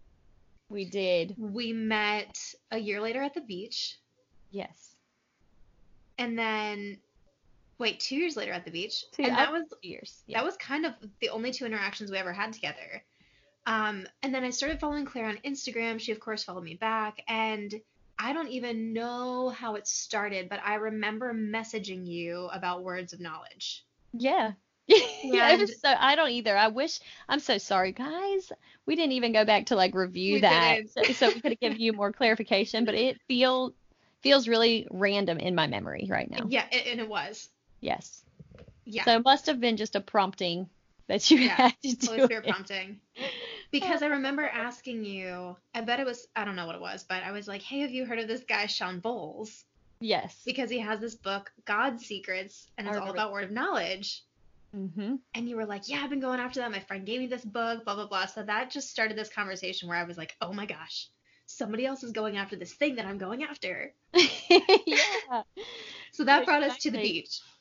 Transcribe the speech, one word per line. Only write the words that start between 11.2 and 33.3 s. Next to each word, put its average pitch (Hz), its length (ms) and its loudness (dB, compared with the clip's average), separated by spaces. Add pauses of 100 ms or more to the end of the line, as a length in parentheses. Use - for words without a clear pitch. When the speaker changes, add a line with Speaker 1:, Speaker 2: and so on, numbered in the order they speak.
Speaker 2:
the 233 100 -2
only 233 220 -4
two 254 120 -8
interactions 202 460 -6
we 190 80 -4
ever 185 140 -6
had 214 200 -6
together. - 500 -10 (640)
Um, 214 400 -2 (160)
and 269 120 -2
then 262 100 -2
I 247 60 -2
started 277 300 -2
following 294 240 -2
Claire 233 220 -6
on 214 120 -4
Instagram. 233 640 -4
She, 226 120 -4
of 220 80 -6
course, 214 220 -6
followed 180 220 -8
me 165 100 -10
back. 214 540 -2
And 220 440 -2 (460)
I 233 140 -2
don't 311 160 -4
even 226 440 -4
know 247 580 -2
how 226 260 -6
it 208 100 -8
started, 202 600 -4
but 202 160 -6
I 208 100 0
remember 220 580 -4
messaging 214 720 -6
you 170 460 -6
about 185 300 -4
words 180 300 -8
of - 80 -16
knowledge. - 640 -10 (280)
Speaker 1:
Yeah. 240 460 0
<laughs> - 40 -20 (280)
Yeah, 277 600 6
it - 20 12
Speaker 2:
And 359 80 8
Speaker 1:
was - 220 0
so, 277 160 6
I 277 180 6
don't 302 140 4
either. 226 260 2
I 214 120 6
wish, 262 320 -2 (280)
I'm 294 120 2
so 220 180 2
sorry, 190 340 2
guys. 370 580 -4 (360)
We 302 100 2
didn't 311 160 2
even 240 220 2
go 214 100 8
back 214 220 4
to, 233 100 2
like, 185 180 4
review 185 420 2
Speaker 2:
We - 40 4
Speaker 1:
that 170 360 8
Speaker 2:
didn't. 220 160 -4
Speaker 1:
so, - 100 0 (260)
so 208 60 6
we 233 80 -8
could 233 180 0
give 220 180 0
you 226 140 4
more 202 200 0
clarification, 220 760 2
but 208 80 0
it 254 240 2 (100)
feel, 254 460 4 (480)